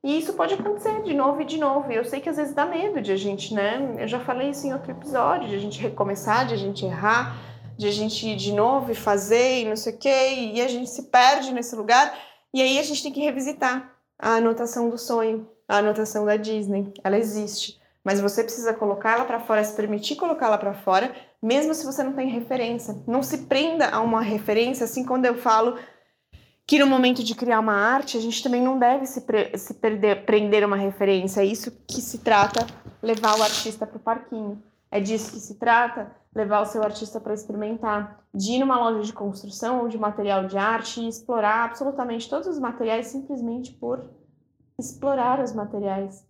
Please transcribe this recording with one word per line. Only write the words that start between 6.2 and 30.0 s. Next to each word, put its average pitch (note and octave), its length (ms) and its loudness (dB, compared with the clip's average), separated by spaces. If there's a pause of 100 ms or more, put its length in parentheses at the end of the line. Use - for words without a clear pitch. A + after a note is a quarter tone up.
de A#3 60 -2
a G#3+ 40 -2
gente G3 280 -4
errar, G#3 520 0 (400)
de G#3 100 -2
a G3+ 40 2
gente G#3+ 340 -2
ir A3 120 -2
de G3+ 160 -2
novo A#3+ 380 4
e A3 40 -2
fazer A3+ 680 4
e A3+ 40 -2
não G#3+ 100 -2
sei A3 180 -4
o - 40 -12
quê. C4 560 2
E A#3 80 0
a B3 60 2
gente B3 220 -4
se - 140 -10
perde C4 480 6
nesse A#3+ 240 -4
lugar. A#3 420 4 (360)
E C4 80 2
aí C4 180 4
a D4+ 40 0
gente D4 200 -4
tem D4 80 -6
que C4+ 80 -6
revisitar C4 760 -2 (240)
a A3+ 180 2
anotação A#3 540 2
do A#3 80 -4
sonho, A3+ 500 -2 (200)
a G3+ 100 2
anotação G#3+ 480 0
da G#3 120 2
Disney. G3+ 560 -2 (100)
Ela G3 140 2
existe. G#3+ 600 -4 (240)
Mas G3 200 0
você G3+ 200 0
precisa A3+ 320 -2
colocá-la A3 520 0
pra A#3 160 -4
fora, G#3+ 200 2
se G#3+ 140 -2
permitir G#3 400 -4
colocá-la C#4+ 420 0
pra G3 160 -2
fora, G3 400 0 (300)
mesmo C#4+ 300 2
se D#4 120 -6
você C4+ 160 -4
não C4+ 120 -2
tem C4 160 -2
referência. A#3 680 -4 (100)
Não B3 160 0
se C4+ 180 -4
prenda D4+ 500 2
a G#3+ 100 0
uma A3+ 220 2
referência, A3+ 640 0
assim, B3+ 200 -4
quando B3+ 200 0
eu A#3+ 100 4
falo A#3 420 4 (920)
que D4 80 6
no C#4+ 80 8
momento B3+ 380 4
de A3+ 100 -4
criar A#3 260 2
uma A3 140 2
arte, B3 420 2
a A3+ 60 -2
gente A3+ 220 -4
também B3 180 2
não C4 160 2
deve C4 300 4
se B3+ 140 -8
pre-, G#3+ 360 0
se - 160 -10
perder, G#3 500 2